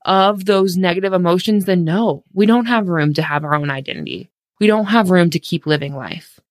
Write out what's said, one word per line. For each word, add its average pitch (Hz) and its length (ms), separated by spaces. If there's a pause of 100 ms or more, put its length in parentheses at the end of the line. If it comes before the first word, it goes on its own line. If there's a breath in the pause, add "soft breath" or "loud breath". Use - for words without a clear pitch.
of 190 400
those 190 320
negative 185 360
emotions, 185 540
then 185 180
no, 170 480
we 196 140
don't 226 200
have 226 220
room 151 260
to 156 80
have 151 220
our 147 100
own 147 160
identity. 135 600 (280)
We 208 80
don't 214 200
have 208 240
room 175 200
to 160 80
keep - 280
living 151 280
life. - 460 (100)